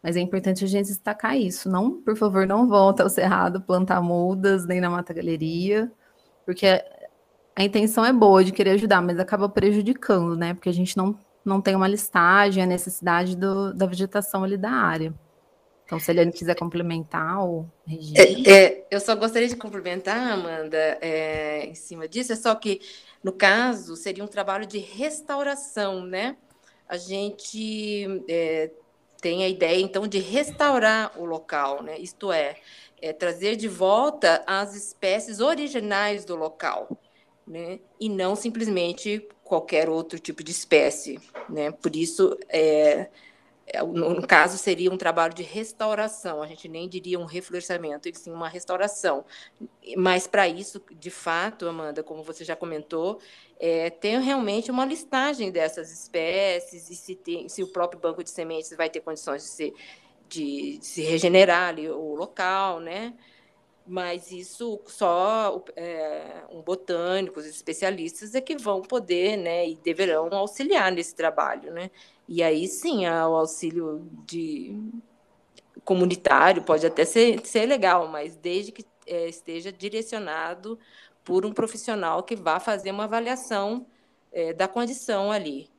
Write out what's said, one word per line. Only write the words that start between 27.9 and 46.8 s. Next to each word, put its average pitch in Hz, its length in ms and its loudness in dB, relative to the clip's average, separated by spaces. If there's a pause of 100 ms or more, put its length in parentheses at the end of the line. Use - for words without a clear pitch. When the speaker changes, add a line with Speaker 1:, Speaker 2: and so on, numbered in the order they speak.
Speaker 2:
é, 160 420 -2 (500)
tem 180 240 -2
a 185 40 0
ideia, 185 340 2
então, 196 240 -2
de 196 120 -2
restaurar 226 1000 0
o 170 80 -10
local, 151 560 -4
né? 156 160 -12
Isto 185 340 -8
é, 156 240 -2 (440)
é, 160 120 -8
trazer 175 420 -4
de 220 140 -6
volta 196 800 4
as 196 280 -2
espécies 202 640 -4
originais 208 840 -2
do 180 100 -8
local, 160 540 -6 (580)
né? 170 320 -12 (220)
E 220 80 -4
não 190 260 0
simplesmente 208 960 -4 (140)
qualquer 160 480 0
outro 160 280 -4
tipo 160 240 -12
de 156 80 -12
espécie, 143 720 2 (260)
né? 151 240 -4
Por 156 240 -4
isso, 165 440 0 (100)
é, 151 600 4 (580)
é, - 160 -6
no, 170 300 -2
no 175 140 -4
caso, 180 320 6
seria 185 320 0
um 190 80 -6
trabalho 165 340 0
de 175 100 -14
restauração, 214 1000 -6
a 151 40 -8
gente 160 220 -18
nem 165 180 -12